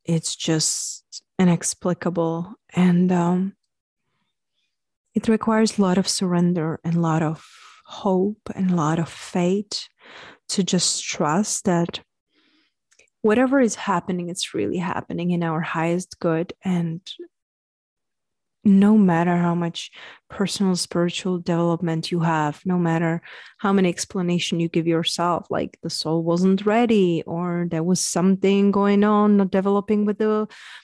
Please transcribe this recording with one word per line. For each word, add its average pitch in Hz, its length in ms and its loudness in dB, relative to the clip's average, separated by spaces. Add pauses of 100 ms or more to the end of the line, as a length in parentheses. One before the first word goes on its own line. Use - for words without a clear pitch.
it's 165 320 -2
just - 880 -4 (160)
inexplicable. 175 1120 -2 (220)
And, 180 360 4
um, 180 440 0 (1600)
it 214 120 -2
requires 220 500 2
a 208 40 4
lot 185 160 4
of 185 100 0
surrender 175 760 0
and 170 120 -2
a 170 40 2
lot 160 240 2
of 156 220 -4 (400)
hope 196 680 -2
and 185 180 -2
a 180 40 2
lot 160 240 0
of 165 80 -2
faith - 800 -4 (640)
to 196 140 -2
just - 400 -2
trust 165 640 -2
that 170 360 0 (1200)
whatever 247 380 2
is 233 160 2
happening, 175 540 -4
it's - 240 -8
really 156 240 -2
happening 175 540 -4
in 170 100 0
our 165 200 -2
highest 170 580 -4
good. 165 340 -2 (100)
And 170 380 -4 (1600)
no 202 340 6
matter 175 400 4
how 175 180 2
much 170 360 -6 (380)
personal 185 460 -2
spiritual 175 640 -4
development 170 720 -2
you 175 80 -2
have, 156 460 -2
no 180 120 0
matter 165 440 0 (380)
how 202 120 0
many 190 160 4
explanation 175 720 -2
you 170 80 0
give 165 180 -2
yourself, 165 640 0
like - 340 -6
the 165 60 -8
soul 165 320 -2
wasn't 185 440 2
ready, 208 600 2
or 175 460 -4
there 160 120 -2
was 180 180 2
something 190 720 2
going 202 340 4
on, 208 320 4
not 190 140 2
developing 202 520 0
with 208 140 -2
the 214 300 0 (360)